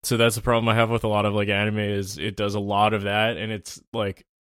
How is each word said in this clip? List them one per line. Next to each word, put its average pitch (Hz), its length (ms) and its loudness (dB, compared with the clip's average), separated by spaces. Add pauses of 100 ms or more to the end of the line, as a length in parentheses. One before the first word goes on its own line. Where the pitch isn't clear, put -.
So 123 140 0
that's 117 180 4
the 110 60 -8
problem 117 280 2
I 110 60 4
have 117 140 2
with 117 140 0
a 113 60 -2
lot 104 160 2
of, 104 80 0
like, 104 160 0
anime 104 300 0
is 101 380 -4
it 98 200 -6
does 101 180 -2
a 104 40 -2
lot 101 340 2
of 101 100 -2
that, 107 340 0
and 110 140 -6
it's, - 300 -12 (100)
like, 104 340 -6 (160)